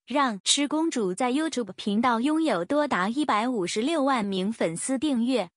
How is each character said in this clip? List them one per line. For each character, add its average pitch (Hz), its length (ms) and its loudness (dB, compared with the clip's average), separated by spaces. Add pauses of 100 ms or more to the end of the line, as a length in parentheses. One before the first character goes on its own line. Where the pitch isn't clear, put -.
让 240 380 0
痴 - 240 2
公 320 240 0
主 196 240 0
在 247 160 0
YouTube 254 460 -2
频 208 240 0
道 240 200 2
拥 302 220 2
有 208 220 0
多 294 240 0
达 190 200 0
一 269 160 -2
百 226 240 2
五 233 160 -2
十 175 160 -2
六 294 220 0
万 262 220 2
名 196 280 -2
粉 170 240 -2
丝 262 220 -4
订 254 260 0
阅， 233 320 0